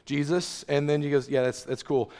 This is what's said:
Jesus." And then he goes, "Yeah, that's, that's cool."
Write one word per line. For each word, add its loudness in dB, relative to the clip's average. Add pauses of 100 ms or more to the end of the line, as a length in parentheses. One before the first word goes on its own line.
Jesus." -2
And 2
then 2
he -2
goes, 2
"Yeah, 2
that's, -2
that's -6
cool." 0 (100)